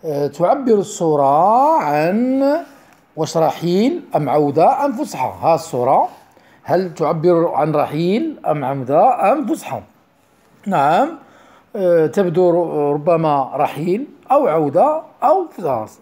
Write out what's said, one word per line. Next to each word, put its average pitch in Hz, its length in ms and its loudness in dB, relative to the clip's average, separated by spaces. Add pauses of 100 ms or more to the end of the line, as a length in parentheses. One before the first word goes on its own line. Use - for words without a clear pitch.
آه، 147 220 -4
تعبر 254 460 2
الصورة 180 1040 2
عن 202 680 0 (720)
واش 156 220 -4
رحيل 180 640 0 (140)
أم 151 140 -2
عودة 151 560 2
أم 285 60 -2
فسحة؟ 143 500 -6
ها 156 140 2
الصورة، 147 520 0 (560)
هل 175 300 -2
تعبر 165 540 0
عن 156 240 -2
رحيل 175 640 -2 (120)
أم 151 180 -2
عودة 143 680 2
أم 285 140 -2
فسحة؟ 131 380 -8 (840)
نعم، 180 420 2 (640)
آه، 175 320 2
تبدو 180 420 2
ر-، 151 440 0
ربما 151 600 0
رحيل 165 500 -2 (260)
أو 269 160 2
عودة 165 540 0 (220)
أو 370 240 2 (100)
فسحة. 127 300 -4 (140)